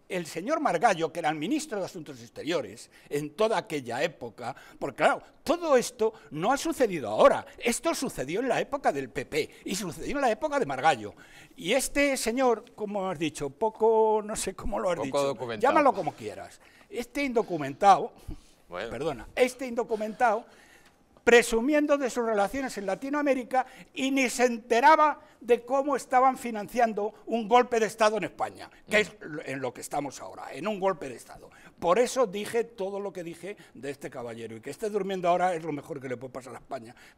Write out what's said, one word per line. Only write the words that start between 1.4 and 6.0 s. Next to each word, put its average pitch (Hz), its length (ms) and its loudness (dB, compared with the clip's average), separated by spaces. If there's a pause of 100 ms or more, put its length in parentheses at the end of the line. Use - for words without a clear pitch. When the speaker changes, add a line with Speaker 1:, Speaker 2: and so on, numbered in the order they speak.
Speaker 1:
de 175 60 -6
Asuntos 143 340 -14
Exteriores 120 720 -6 (180)
en 147 220 -4
toda 214 280 2
aquella 135 460 -4
época, 123 500 -8 (240)
porque 139 200 -6
claro, 208 220 4 (220)
todo 320 340 2
esto 220 360 0 (180)